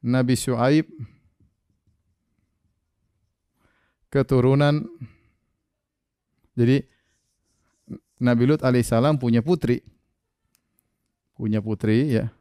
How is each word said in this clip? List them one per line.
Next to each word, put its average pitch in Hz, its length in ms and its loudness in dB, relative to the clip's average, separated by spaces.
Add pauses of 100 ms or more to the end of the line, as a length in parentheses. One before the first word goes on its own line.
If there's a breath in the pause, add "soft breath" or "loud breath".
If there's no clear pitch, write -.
Nabi 127 320 0
Syuaib 131 560 0 (3250 loud breath)
keturunan, 139 720 2 (1800 loud breath)
jadi 127 240 2 (1400)
Nabi 123 320 2
Lut 151 160 0
alaihissalam 123 480 2
punya 120 320 0
putri. 147 400 -2 (1500)
Punya 107 240 -4
putri, 110 560 -2
ya. 110 220 -6